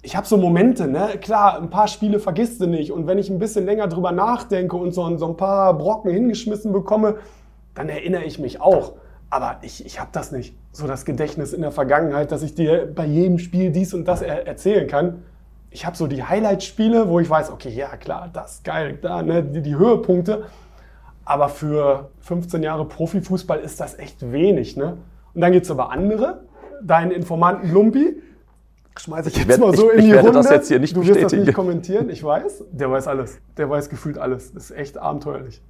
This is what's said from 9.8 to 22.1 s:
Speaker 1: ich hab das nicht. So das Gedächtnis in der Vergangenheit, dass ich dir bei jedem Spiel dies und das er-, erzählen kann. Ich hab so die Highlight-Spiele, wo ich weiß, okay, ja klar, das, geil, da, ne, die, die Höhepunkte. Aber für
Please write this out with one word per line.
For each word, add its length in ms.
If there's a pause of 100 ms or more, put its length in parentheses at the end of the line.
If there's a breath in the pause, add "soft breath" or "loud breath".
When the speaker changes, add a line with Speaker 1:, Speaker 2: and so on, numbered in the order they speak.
Speaker 1:
ich 140
hab 140
das 180
nicht. 240 (160)
So 160
das 160
Gedächtnis 500
in 80
der 100
Vergangenheit, 600
dass 120
ich 120
dir 380
bei 120
jedem 340
Spiel 320
dies 220
und 140
das 140
er-, 240
erzählen 420
kann. 360 (480 soft breath)
Ich 140
hab 120
so 100
die 160
Highlight-Spiele, 880
wo 100
ich 100
weiß, 220
okay, 180
ja 280
klar, 340
das, 320
geil, 380
da, 220
ne, 200
die, 180
die 140
Höhepunkte. 680 (840 loud breath)
Aber 240
für 640 (100)